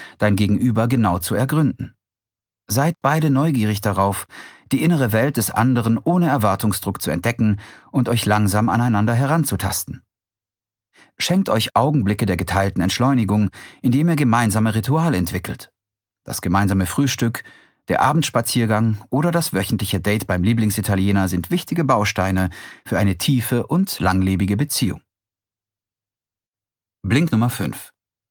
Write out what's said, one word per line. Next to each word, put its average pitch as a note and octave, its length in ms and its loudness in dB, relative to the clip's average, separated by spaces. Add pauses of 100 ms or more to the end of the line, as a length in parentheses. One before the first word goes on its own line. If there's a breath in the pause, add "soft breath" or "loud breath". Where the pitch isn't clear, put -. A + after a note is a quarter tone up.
(180 loud breath)
dein G#2 180 2
Gegenüber G#2+ 500 0
genau A2 320 2
zu - 160 -4
ergründen. C3+ 640 0 (720)
Seid C#3+ 340 0
beide D#3 260 2
neugierig C3 520 2
darauf, G2 460 0 (440 loud breath)
die C3+ 120 2
innere D3 300 2
Welt A#2+ 240 0
des A2+ 140 -2
anderen A#2 480 2
ohne F3 300 2
Erwartungsdruck G2+ 760 0
zu - 80 -4
entdecken A2+ 500 0 (300 loud breath)
und B2+ 180 0
euch A#2+ 180 0
langsam G#2 420 2
aneinander A#2 460 2
heranzutasten. C3+ 880 -2 (1160 soft breath)
Schenkt F#3 300 0
euch - 280 0
Augenblicke A#2 500 2
der F#2+ 100 0
geteilten F#2+ 440 -2
Entschleunigung, G#2 680 0 (320 loud breath)
indem C#3 260 2
ihr E3 80 2
gemeinsame A2+ 580 2
Rituale C#3 420 0
entwickelt. - 560 -6 (520)
Das A2 160 -8
gemeinsame F#2+ 460 2
Frühstück, B2+ 580 -2 (440 loud breath)
der - 120 0
Abendspaziergang A2+ 1120 0
oder D3+ 200 0
das E3 220 -2
wöchentliche G2 480 -2
Date G#2 260 -2
beim F2+ 160 -2
Lieblingsitaliener G2+ 840 0
sind F2 220 -4
wichtige F3 340 -2
Bausteine G2 640 0 (380 loud breath)
für F2 120 -2
eine F#2+ 200 2
tiefe B2 480 0
und F#3 340 -2
langlebige F#2+ 560 0
Beziehung. F#2 460 -2 (2000)
Blink C3+ 280 2
Nummer A#2 200 2
fünf. - 400 -8 (400)